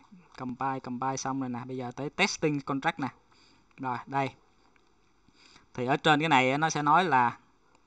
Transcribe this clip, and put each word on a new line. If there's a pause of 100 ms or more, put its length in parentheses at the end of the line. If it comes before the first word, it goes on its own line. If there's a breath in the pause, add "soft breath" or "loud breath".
(380)
compile,
compile
xong
rồi
nè.
Bây
giờ
tới
testing
contract
nè. (680 soft breath)
Rồi,
đây. (1400 soft breath)
Thì
ở
trên
cái
này
á,
nó
sẽ
nói
là (480)